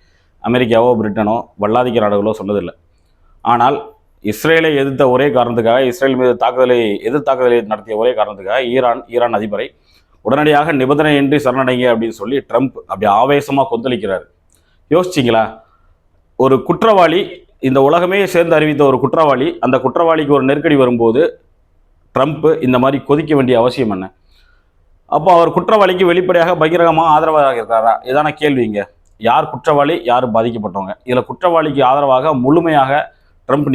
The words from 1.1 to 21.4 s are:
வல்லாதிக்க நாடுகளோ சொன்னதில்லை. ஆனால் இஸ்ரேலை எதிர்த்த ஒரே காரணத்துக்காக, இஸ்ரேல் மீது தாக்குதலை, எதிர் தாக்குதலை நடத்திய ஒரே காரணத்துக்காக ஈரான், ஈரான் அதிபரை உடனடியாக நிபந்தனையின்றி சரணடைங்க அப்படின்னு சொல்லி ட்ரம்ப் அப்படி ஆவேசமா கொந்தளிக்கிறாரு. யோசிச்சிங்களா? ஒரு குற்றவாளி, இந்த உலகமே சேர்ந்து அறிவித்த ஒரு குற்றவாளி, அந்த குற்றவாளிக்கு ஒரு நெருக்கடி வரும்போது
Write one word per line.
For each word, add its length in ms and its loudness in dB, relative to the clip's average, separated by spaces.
வல்லாதிக்க 380 0
நாடுகளோ 320 0
சொன்னதில்லை. 320 -6
ஆனால் 500 0
இஸ்ரேலை 520 0
எதிர்த்த 320 0
ஒரே 180 2
காரணத்துக்காக, 580 0
இஸ்ரேல் 300 -2
மீது 200 2
தாக்குதலை, 640 0
எதிர் 220 -4
தாக்குதலை 400 2
நடத்திய 360 -6
ஒரே 140 0
காரணத்துக்காக 540 -4
ஈரான், 420 -2
ஈரான் 260 -2
அதிபரை 340 -6
உடனடியாக 520 0
நிபந்தனையின்றி 680 2
சரணடைங்க 480 0
அப்படின்னு 280 -4
சொல்லி 180 -6
ட்ரம்ப் 480 -4
அப்படி 260 -6
ஆவேசமா 600 0
கொந்தளிக்கிறாரு. 540 -4
யோசிச்சிங்களா? 680 0
ஒரு 280 2
குற்றவாளி, 840 0
இந்த 220 0
உலகமே 440 2
சேர்ந்து 300 0
அறிவித்த 280 2
ஒரு 160 2
குற்றவாளி, 600 0
அந்த 180 0
குற்றவாளிக்கு 560 0
ஒரு 100 2
நெருக்கடி 320 0
வரும்போது 640 2